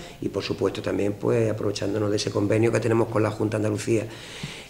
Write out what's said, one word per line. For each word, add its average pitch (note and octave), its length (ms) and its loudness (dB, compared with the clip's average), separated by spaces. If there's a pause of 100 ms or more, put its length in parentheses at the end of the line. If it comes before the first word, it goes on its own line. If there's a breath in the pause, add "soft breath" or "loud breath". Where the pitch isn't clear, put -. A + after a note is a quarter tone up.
(220 loud breath)
y, A2 80 -2
por F#2+ 140 -4
supuesto, G2 400 -2
también, G2 360 0
pues, A#2 320 2
aprovechándonos G#2 600 -2
de G#2 60 2
ese - 120 -2
convenio A2 420 4
que A2 80 4
tenemos A2+ 300 2
con G#2+ 140 2
la G#2 80 2
Junta G#2+ 260 0
de G#2 80 0
Andalucía. G#2+ 400 0 (640 loud breath)